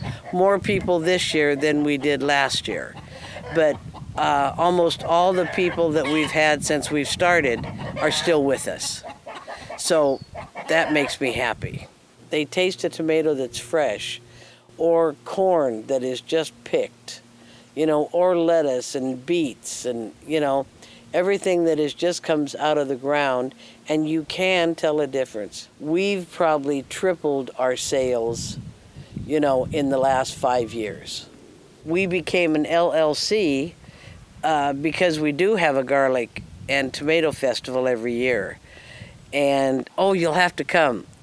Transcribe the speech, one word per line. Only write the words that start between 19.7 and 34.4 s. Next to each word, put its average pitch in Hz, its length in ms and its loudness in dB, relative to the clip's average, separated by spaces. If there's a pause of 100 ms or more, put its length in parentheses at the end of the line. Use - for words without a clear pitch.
and, 117 280 -6 (140)
you 151 140 0
know, 139 260 0 (540)
everything 185 440 2
that 156 140 4
is 147 160 0
just 175 280 -2
comes 151 320 0
out 151 220 0
of 143 120 0
the 139 60 -2
ground, 131 600 0 (340)
and 156 180 0
you 156 180 -2
can 175 500 0
tell 151 260 0
a 143 60 0
difference. 127 600 -6 (140)
We've 180 500 -2
probably 147 600 0
tripled 147 680 -2
our 127 160 0
sales, 123 840 -2 (640)
you 147 160 0
know, 135 320 2
in 143 160 0
the 135 80 2
last 131 380 2
five 123 400 0
years. - 520 -8 (600)
We 175 180 0
became 175 500 0
an 151 120 0
L 170 260 2
L 151 220 2
C, 165 600 0 (720)